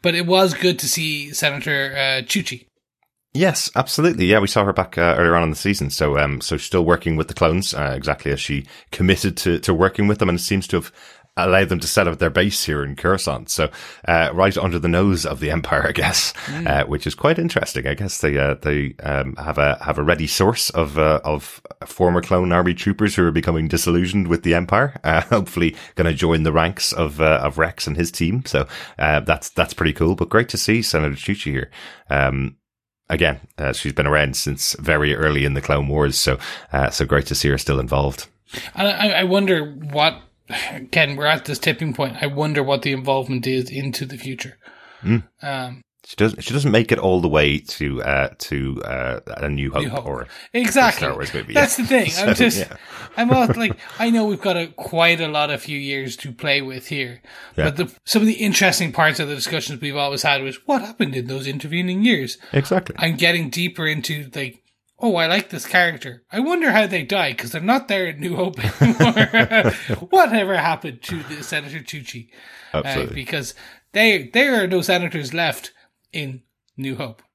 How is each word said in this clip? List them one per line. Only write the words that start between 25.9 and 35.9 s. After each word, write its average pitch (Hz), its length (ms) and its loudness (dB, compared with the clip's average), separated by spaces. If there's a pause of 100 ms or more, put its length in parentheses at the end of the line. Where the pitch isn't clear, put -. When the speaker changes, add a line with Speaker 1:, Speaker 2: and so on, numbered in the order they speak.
Speaker 2:
gonna 82 180 2
join 82 300 2
the 80 100 2
ranks 82 400 0
of, 76 280 -2
uh, 78 200 4
of 71 160 -2
Rex 80 300 -2
and 76 100 -4
his 85 140 -2
team. 98 340 -2
So, 67 220 0 (320)
uh, 76 220 2
that's, 78 300 -2
that's - 240 -2
pretty 80 180 0
cool. 82 240 2
But - 140 -2
great 120 180 4
to - 100 -6
see 113 240 2
Senator 76 320 0
Chuchi 85 380 -4
here. 65 180 -4 (400)
Um, 67 460 0 (520)
again, 78 300 2 (200)
uh, 67 160 -2
she's - 180 -4
been 71 160 0
around 73 280 2
since - 440 -4
very 73 340 2
early 73 300 2
in 71 100 0
the 69 80 -2
Clone 71 240 0
Wars. 71 320 2